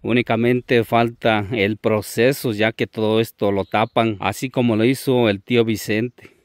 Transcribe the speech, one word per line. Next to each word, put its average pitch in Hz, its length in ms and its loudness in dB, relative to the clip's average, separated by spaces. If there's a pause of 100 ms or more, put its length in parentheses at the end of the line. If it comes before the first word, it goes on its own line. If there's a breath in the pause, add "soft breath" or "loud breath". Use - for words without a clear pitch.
Únicamente 120 800 0
falta 117 680 0
el 104 240 0
proceso, 113 720 0
ya 107 220 0
que 113 120 -4
todo 110 360 0
esto 104 320 -2
lo 98 100 -2
tapan, 113 560 0
así 101 300 -4
como 120 260 0
lo 110 80 2
hizo 123 460 2
el 101 120 -2
tío 117 220 2
Vicente. 113 800 -4